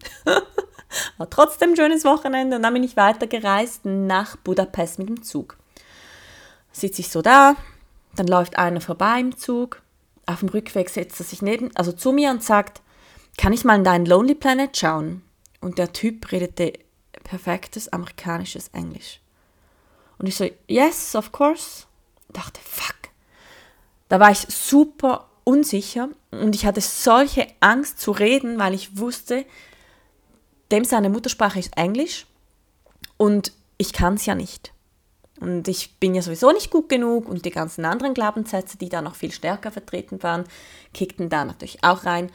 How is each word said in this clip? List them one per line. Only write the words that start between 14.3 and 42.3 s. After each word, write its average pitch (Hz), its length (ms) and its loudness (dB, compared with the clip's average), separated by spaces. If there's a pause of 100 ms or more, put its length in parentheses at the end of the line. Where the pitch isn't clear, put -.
Planet 269 420 0
schauen?" 160 460 -4 (380)
Und 180 180 -6
der 175 140 -2
Typ 226 400 -6
redete 180 420 -4 (500)
perfektes - 680 -8
amerikanisches 175 760 -10
Englisch. - 520 -14 (1000)
Und 190 80 -6
ich 190 100 -4
so, 185 120 -2 (180)
"Yes, 269 480 0
of 214 180 -4
course." - 540 -2 (460)
Dachte, - 320 -16
fuck. - 320 -10 (1120)
Da 190 100 4
war 208 120 10
ich 196 80 2
super - 880 2 (160)
unsicher 247 640 0 (220)
und 214 240 0
ich 214 120 -2
hatte 208 140 0
solche 254 640 2 (140)
Angst 240 400 4
zu - 100 -4
reden, 233 480 2
weil 190 160 0
ich 196 240 -10
wusste, 247 460 -6 (1300)
dem 214 120 4
seine 214 260 2
Muttersprache 214 480 -2
ist - 180 -8
Englisch 220 500 -2 (880)
und 208 360 2 (240)
ich - 160 -4
kann's 190 340 0
ja 202 80 -2
nicht. - 380 -12 (680)
Und 175 280 -6
ich - 300 -8
bin 185 160 2
ja 185 80 0
sowieso 175 300 4
nicht 392 180 -2
gut 320 180 0
genug 233 400 0
und 175 160 -8
die 180 60 -4
ganzen 165 340 -6
anderen 240 300 -2
Glaubenssätze, 214 640 -4
die 180 100 -8
da 170 140 -6
noch 156 120 -10
viel - 180 -10
stärker 202 380 -6
vertreten 190 520 -12
waren, 175 220 -4 (480)
kickten 185 360 -6
da 151 160 -2
natürlich - 380 -10
auch 185 240 2
rein. 175 280 -2